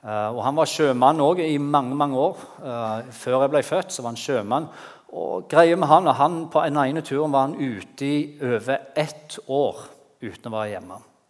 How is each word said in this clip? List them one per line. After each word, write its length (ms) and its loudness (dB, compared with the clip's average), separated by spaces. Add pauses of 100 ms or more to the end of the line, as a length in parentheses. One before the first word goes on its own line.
Eh, 320 -4
og 80 -6
han 140 0
var 100 4
sjømann 560 4
også 220 2
i 100 0
mange, 400 0
mange 240 0
år. 220 0 (180)
Eh, 560 -6
før 240 0
jeg 140 2
ble 100 4
født, 300 -4
så 100 -10
var 80 -6
han 80 -12
sjømann. 480 -2 (480)
Og 320 -6
greia 320 6
med 80 2
han, 240 6
og 80 2
han 160 2 (160)
på 80 4
en 220 0
ene 180 0
turen 320 -2
var 160 2
han 80 -8
ute 480 -8
i 320 -2
over 480 -2 (160)
ett 380 -8 (100)
år 320 -2 (400)
uten 320 -12
å 60 -6
være 160 -6
hjemme. 260 -14 (300)